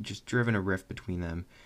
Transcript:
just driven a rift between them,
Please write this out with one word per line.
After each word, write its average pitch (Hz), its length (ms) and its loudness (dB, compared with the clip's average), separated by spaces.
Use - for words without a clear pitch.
just 107 240 -8
driven 120 300 4
a 101 80 4
rift 92 260 0
between 90 320 -4
them, 87 240 -2